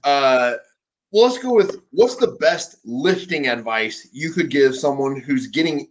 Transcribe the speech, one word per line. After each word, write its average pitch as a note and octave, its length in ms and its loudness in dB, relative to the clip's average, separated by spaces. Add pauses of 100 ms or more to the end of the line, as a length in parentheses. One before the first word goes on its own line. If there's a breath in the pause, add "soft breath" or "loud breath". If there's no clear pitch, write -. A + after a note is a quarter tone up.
uh, C3 480 2 (580)
well, A3 140 6
let's B3+ 120 0
go B3+ 160 -4
with, G3+ 280 2 (100)
what's B3 240 2
the - 240 -2
best E3+ 460 0
lifting D3+ 640 -2
advice A2+ 640 -4
you D#3+ 180 -8
could E3 180 -2
give C3+ 280 4
someone C#3 420 -2
who's C3 280 -4
getting D3 440 -4